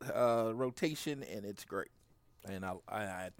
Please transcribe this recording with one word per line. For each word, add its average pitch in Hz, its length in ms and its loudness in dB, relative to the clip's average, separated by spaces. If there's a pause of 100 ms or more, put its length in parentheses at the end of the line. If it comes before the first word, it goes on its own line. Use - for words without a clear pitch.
(160)
uh, 117 400 6
rotation, 139 680 0
and 101 200 -6
it's 101 220 -8
great. 92 240 -4 (580)
And 95 180 -6
I, 92 100 -2 (120)
I, 104 160 -4
I 92 260 -6 (100)